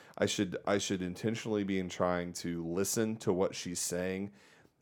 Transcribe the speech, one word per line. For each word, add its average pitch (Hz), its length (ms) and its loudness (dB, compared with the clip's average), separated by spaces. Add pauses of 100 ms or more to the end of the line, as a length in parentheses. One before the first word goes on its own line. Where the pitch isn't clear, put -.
(180)
I 101 80 4
should, 98 300 0 (100)
I 101 120 4
should 98 240 0
intentionally 107 600 -2
be 95 140 0
in 92 100 -2
trying 87 460 2
to 85 320 -4
listen 104 520 0
to 107 140 2
what 117 220 2
she's 87 260 -6
saying 95 520 -2 (500)